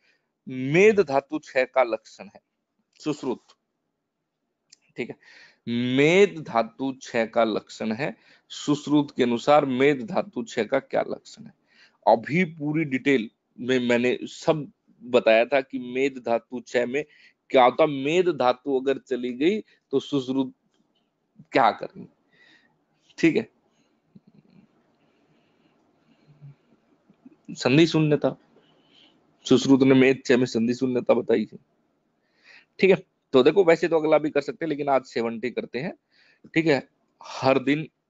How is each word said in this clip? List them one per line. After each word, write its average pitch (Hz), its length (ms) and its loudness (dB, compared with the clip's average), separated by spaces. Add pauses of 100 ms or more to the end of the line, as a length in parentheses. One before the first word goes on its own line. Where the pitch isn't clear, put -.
(480)
मेद 151 520 2
धातु 139 400 -2
क्षय 127 260 -4
का 131 180 2
लक्षण 110 420 -8
है - 160 -20 (580)
सुश्रुत। 135 420 -8 (1600)
ठीक 117 120 -8
है, 127 60 -14 (800)
मेद 165 500 4
धातु 117 440 -4
क्षय 123 360 -4
का 117 160 0
लक्षण 110 480 -6
है 147 240 -8 (360)
सुश्रुत 147 640 -2
के 131 80 0
अनुसार। 143 420 2
मेद 135 400 0
धातु 117 380 -6
क्षय 113 220 -6
का 135 140 -2
क्या - 300 -4
लक्षण - 360 -16
है? - 80 -20 (520)
अभी 113 380 2 (100)
पूरी 151 320 -4
डिटेल 131 440 -2 (300)
में 127 200 -2
मैंने 120 440 0
सब 151 480 -6 (300)
बताया 117 440 2
था 135 160 0
कि 131 180 -10 (140)
मेद 135 320 -2
धातु 117 340 -4
क्षय 120 260 -4
में 135 180 -6 (460)
क्या 127 140 6
होता। 123 220 4
मेद 151 440 0
धातु 131 500 -2
अगर 135 180 -2
चली 123 360 -8
गई 170 260 -2 (340)
तो 135 60 2
सुश्रुत 131 540 -4 (960)
क्या 123 200 4
करेंगे? - 380 -12 (1080)
ठीक 160 180 2
है, 113 120 -4 (4000)
संधि 143 360 4
शून्यता, 151 480 0 (1120)
सुश्रुत 131 380 4
ने 135 120 6
मेद 131 260 4
क्षय 123 160 2
में 127 80 0
संधि 120 280 -2
शून्यता 123 400 0
बताई 117 320 0
थी। - 120 -20 (1200)
ठीक 190 100 4
है, 185 140 2 (300)
तो 127 100 6
देखो, 160 200 4
वैसे 165 240 2
तो 160 120 0
अगला 156 180 2
भी 151 120 -2
कर 143 120 -2
सकते 139 240 -10
हैं, 156 40 -6
लेकिन 143 200 -6
आज 131 160 0
सेवेंटी 117 440 -6
करते 110 300 -10
हैं। 170 140 -10 (600)
ठीक 160 120 0
है, 143 220 0 (340)
हर 135 380 0
दिन 143 280 -2 (220)